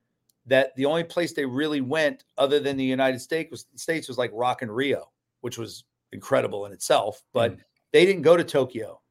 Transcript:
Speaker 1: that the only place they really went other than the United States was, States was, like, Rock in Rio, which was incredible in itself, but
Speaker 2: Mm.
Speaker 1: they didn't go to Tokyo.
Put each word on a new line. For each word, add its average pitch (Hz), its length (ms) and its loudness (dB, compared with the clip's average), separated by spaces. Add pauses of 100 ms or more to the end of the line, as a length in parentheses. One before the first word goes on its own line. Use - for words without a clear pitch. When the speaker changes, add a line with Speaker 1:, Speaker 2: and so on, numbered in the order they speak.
(460)
Speaker 1:
that 131 300 4
the 131 100 0
only 165 180 0
place 165 300 -4
they 143 120 -2
really 139 360 -2
went 143 420 -2 (140)
other 139 220 4
than 139 180 -2
the 135 60 -2
United 131 360 0
States 160 320 -6
was, - 140 -16 (100)
States 160 320 -6
was, 123 100 -8
like, 120 160 -2
Rock 120 280 -2
in 117 100 -8
Rio, 120 400 -2 (300)
which 120 160 -10
was 110 260 -12 (280)
incredible 104 540 -2
in 101 60 -16
itself, 107 520 0 (100)
but 110 180 2
Speaker 2:
Mm. 87 80 -16 (320)
Speaker 1:
they 156 140 8
didn't 185 180 0
go 160 120 8
to 170 80 2
Tokyo. 127 680 -4